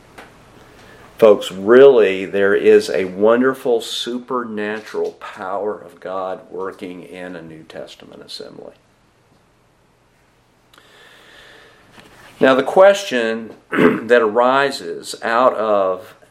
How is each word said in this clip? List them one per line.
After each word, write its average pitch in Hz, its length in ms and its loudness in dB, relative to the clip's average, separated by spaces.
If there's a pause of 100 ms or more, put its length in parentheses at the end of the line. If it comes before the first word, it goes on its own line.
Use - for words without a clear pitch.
(1160)
Folks, 101 340 4
really, 101 720 4
there 98 300 0
is 104 340 4
a 92 160 -2
wonderful 117 760 0
supernatural 107 1300 -8
power 98 640 -10
of 85 220 -20
God 92 520 -10
working 90 520 -14
in 90 320 -16
a 82 60 -16
New 80 220 -20
Testament - 580 -20
assembly. - 520 -20 (3750)
Now, 131 120 4
the 131 80 0
question 120 1000 2
<clears throat> - 80 -20
that - 520 2
arises 113 1000 -2
out 117 320 0
of 101 600 -2 (180)